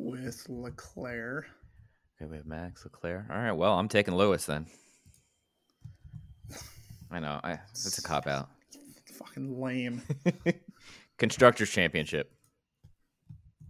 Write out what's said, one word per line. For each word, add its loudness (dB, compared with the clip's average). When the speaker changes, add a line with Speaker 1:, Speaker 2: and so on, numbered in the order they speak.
Speaker 1:
with -8
Leclerc. -8
Speaker 2:
Okay, -10
we -10
have -14
Max, -10
Leclerc. -6
All -4
right, 0
well, 6
I'm 2
taking 4
Lewis 6
then. -4
I -6
know. -2
I, -4
that's -6
a -8
cop-out. -2
Speaker 1:
Fucking -10
lame. -4
Speaker 2:
<laughs> -20
Constructors' 6
Championship. 0